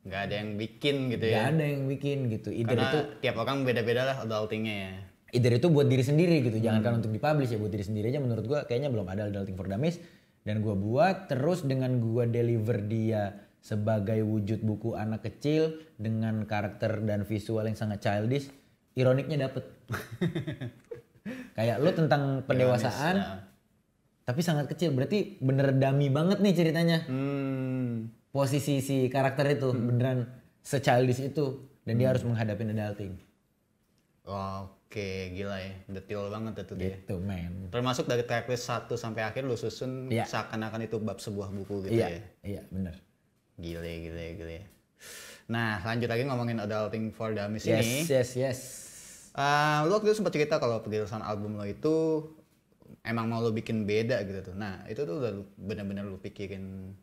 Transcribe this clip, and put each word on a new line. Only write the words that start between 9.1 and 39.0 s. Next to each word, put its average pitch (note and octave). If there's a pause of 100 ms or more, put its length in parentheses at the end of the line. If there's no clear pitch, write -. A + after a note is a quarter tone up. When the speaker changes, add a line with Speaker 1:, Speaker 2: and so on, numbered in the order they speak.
Speaker 2:
Adulting G2
for F2+
Dummies. C3+ (400)
Dan G#2+
gua G#2+
buat C3
terus D3+
dengan C3
gua A#2
deliver A#2
dia G#2+ (240)
sebagai G#2+
wujud G#2+
buku G#2+
anak A2
kecil D#3 (180)
dengan A2
karakter G#2+
dan G#2
visual A2
yang A2
sangat G#2+
childish, A2+ (480)
ironiknya C3+
dapet. C3 (240)
Speaker 1:
<laughs> - (760)
Speaker 2:
Kayak A#2
lu F3
tentang C#3
Speaker 1:
Ironis, B2
Speaker 2:
pendewasaan, B2+
Speaker 1:
ya. G2 (880)
Speaker 2:
tapi B2
sangat D#3+
kecil, D#3
berarti C#3+
bener C3+
dummy C3+
banget D#3+
nih G3
ceritanya. E3
Speaker 1:
Hmm. C3 (220)
Speaker 2:
Posisi C#3
si C3
karakter C3+
itu C3
Speaker 1:
Hmm. B2
Speaker 2:
beneran A#2+ (440)
se-childish B2+
itu C#3+ (360)
dan A2+
dia B2+
Speaker 1:
Hmm. C3
Speaker 2:
harus B2
menghadapi A2+
adulting. G#2 (1120)
Speaker 1:
Oke, G2 (240)
gila G2
ya, F#2+ (160)
detail G2+
banget A2
itu F#2
dia. F2+
Speaker 2:
Gitu, F#2+
men. F2+
Speaker 1:
Termasuk B2+
dari A#2+
tracklist A#2+
satu A#2+
sampai A2